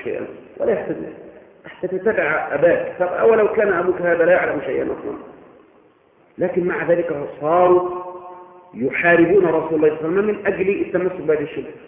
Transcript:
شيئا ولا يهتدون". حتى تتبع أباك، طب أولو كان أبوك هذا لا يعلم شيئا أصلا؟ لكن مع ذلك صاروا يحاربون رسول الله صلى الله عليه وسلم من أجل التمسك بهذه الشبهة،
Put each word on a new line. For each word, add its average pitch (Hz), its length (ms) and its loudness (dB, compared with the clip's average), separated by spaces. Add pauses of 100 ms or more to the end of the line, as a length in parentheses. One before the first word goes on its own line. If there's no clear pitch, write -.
شيئا - 220 -6 (300)
ولا - 160 0
يهتدون". - 420 -6 (520)
حتى - 220 -10
تتبع 185 640 -2
أباك، 160 480 2
طب 180 60 0
أولو 220 420 2
كان 202 240 0
أبوك 180 300 -2
هذا 170 220 2
لا 175 80 4
يعلم 156 340 0
شيئا 135 180 -2
أصلا؟ - 340 -8 (1200)
لكن 175 260 -2
مع 165 240 -2
ذلك 165 280 2 (240)
صاروا 180 500 4 (840)
يحاربون 170 680 4
رسول 160 100 2
الله 156 140 -2
صلى 160 100 -2
الله 156 100 6
عليه 151 100 0
وسلم 170 280 -2
من 208 200 -4
أجل 185 240 -2
التمسك 180 500 -2
بهذه 151 220 0
الشبهة، - 280 -10 (180)